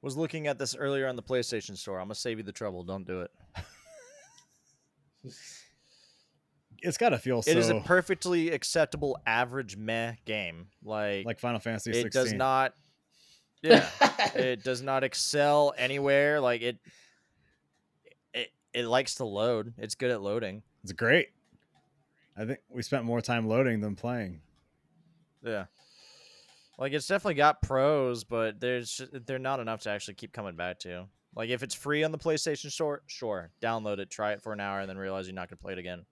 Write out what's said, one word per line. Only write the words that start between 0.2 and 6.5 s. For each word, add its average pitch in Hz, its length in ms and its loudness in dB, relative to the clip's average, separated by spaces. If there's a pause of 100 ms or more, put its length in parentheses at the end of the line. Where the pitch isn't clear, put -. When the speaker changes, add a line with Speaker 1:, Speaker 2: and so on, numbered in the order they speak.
Speaker 1:
at 139 140 -2
this 135 160 -4
earlier 139 320 0
on 127 80 -2
the 113 80 -8
PlayStation 117 520 -2
Store. 95 240 -6
I'm 92 60 -6
gonna 104 80 -8
save 113 240 -4
you 110 60 -8
the 101 80 -10
trouble. 92 320 -6
Don't 92 240 -6
do 92 140 -4
it. 87 100 -10 (1900)
Speaker 2:
<laughs> 123 100 -14 (1500)